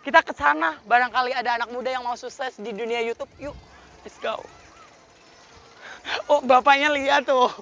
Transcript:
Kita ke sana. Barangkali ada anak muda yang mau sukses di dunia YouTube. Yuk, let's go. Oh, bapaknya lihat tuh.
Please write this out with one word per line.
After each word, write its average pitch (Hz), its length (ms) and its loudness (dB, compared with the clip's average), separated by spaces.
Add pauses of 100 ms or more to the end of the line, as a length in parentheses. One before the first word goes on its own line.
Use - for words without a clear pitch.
Kita 320 160 6
ke - 80 -12
sana. 302 560 -2
Barangkali 247 480 0
ada 240 240 -2
anak 233 160 -6
muda 247 160 -6
yang 247 160 -6
mau 240 80 -4
sukses 254 400 -10
di 220 160 -10
dunia 226 320 -4
YouTube. 233 400 -8
Yuk, 285 160 -12 (480)
let's - 160 -18
go. 113 160 -6 (1900)
Oh, 294 80 6
bapaknya 277 560 4
lihat 277 320 0
tuh. 254 240 4 (120)